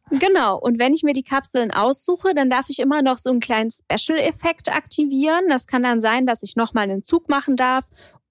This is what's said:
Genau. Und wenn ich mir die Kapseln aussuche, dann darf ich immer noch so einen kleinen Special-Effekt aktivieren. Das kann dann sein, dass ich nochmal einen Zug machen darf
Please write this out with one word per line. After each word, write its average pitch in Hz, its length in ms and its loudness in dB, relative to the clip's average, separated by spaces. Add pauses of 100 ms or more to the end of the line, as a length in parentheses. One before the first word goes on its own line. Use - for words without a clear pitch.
Genau. 285 480 2
Und 233 220 0
wenn 262 160 4
ich 320 80 0
mir 294 100 2
die 269 100 -2
Kapseln 262 460 -2
aussuche, 311 640 0
dann 277 160 2
darf 254 200 0
ich 285 100 -6
immer 277 240 2
noch 262 160 2
so - 100 -4
einen 247 120 2
kleinen 226 280 -2
Special-Effekt - 1040 -2
aktivieren. 302 760 0
Das 254 180 0
kann 247 160 0
dann 240 180 0
sein, 233 240 2
dass 233 160 0
ich - 140 -12
nochmal 226 300 0
einen 196 180 -4
Zug - 260 0
machen 277 280 0
darf 254 280 0 (460)